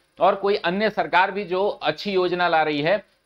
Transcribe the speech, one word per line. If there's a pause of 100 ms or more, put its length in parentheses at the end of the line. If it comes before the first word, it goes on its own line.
(200)
और
कोई
अन्य
सरकार
भी
जो
अच्छी
योजना
ला
रही
है, (200)